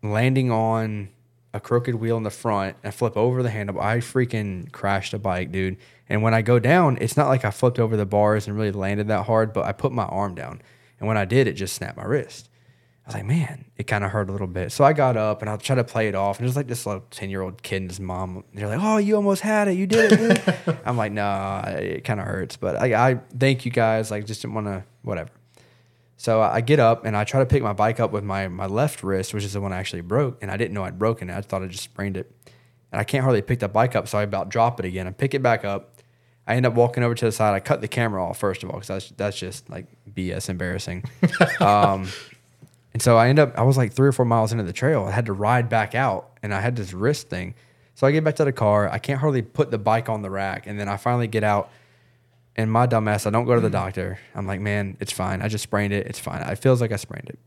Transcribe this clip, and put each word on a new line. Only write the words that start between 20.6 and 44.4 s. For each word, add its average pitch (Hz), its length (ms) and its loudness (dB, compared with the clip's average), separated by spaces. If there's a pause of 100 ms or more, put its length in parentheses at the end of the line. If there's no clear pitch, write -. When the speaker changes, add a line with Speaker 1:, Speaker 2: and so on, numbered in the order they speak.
Speaker 1:
dude." 165 160 0
Speaker 2:
<laughs> - 20 -20
Speaker 1:
I'm 120 140 0
like, 104 140 0
"Nah, 98 500 -2
it 92 420 -6
kinda 104 200 -2
hurts." 95 340 -4
But 92 180 -2
I, 123 360 4
I 120 80 0 (180)
thank 131 260 2
you 123 80 -2
guys. 110 380 2
Like, 104 160 -6
just 107 160 -10
didn't 117 120 -8
wanna, 101 300 -4 (180)
whatever. 92 280 -6 (920)
So 110 200 2
I, 101 160 4
I 117 60 2
get 143 180 4
up 113 260 4
and 107 100 -2
I 104 80 2
try 135 160 0
to 131 60 4
pick 135 160 4
my 107 100 0
bike 107 280 0
up 113 100 2
with 104 140 -4
my, 98 240 -4
my 95 180 -6
left 113 380 -2
wrist, 95 280 -2
which 104 120 -4
is 98 80 -8
the 101 80 -4
one 98 120 -6
I 90 60 -6
actually 92 240 -8
broke. 120 400 -2
And 98 80 -8
I 98 60 -6
didn't 101 180 -2
know 101 100 -4
I'd 90 140 -8
broken 107 320 -2
it. 90 60 -8
I 98 60 -6
thought 95 200 -6
I 95 60 -8
just 95 160 -10
sprained 101 320 -6
it. - 140 -10 (600)
And 104 80 -2
I 107 40 0
can't 131 180 0
hardly 127 180 4
pick 117 200 -4
the 101 80 -2
bike 113 260 2
up, 101 140 -2
so 104 100 -2
I 104 60 0
about 98 240 -4
drop 117 320 0
it 92 60 -4
again. 92 200 -4
I 92 60 -8
pick 135 200 -2
it 139 120 -2
back 113 200 2
up. 101 300 -6 (520)
I 117 100 0
end 127 100 2
up 113 80 4
walking 120 300 4
over 120 100 2
to 117 100 -2
the 113 80 4
side. 107 220 2
I 98 60 0
cut - 220 0
the 107 60 -6
camera 107 340 -2
off, 90 160 -4
first 95 260 -2
of 92 60 -10
all, 87 80 -8
'cause 101 100 -14
that's, 95 280 -8
that's 101 220 -4
just, - 320 -12
like, 90 160 -12 (260)
B 92 200 -6
S 92 180 -6
embarrassing. 90 540 -6 (280)
Speaker 2:
<laughs> - 280 2
Speaker 1:
Um, 101 480 4 (840)
and 117 80 -2
so 120 140 6
I 117 120 6
end 143 100 6
up, 135 180 4
I - 60 0
was, 131 140 4
like, 123 160 2
three 135 160 4
or 135 40 4
four 127 120 2
miles 113 260 2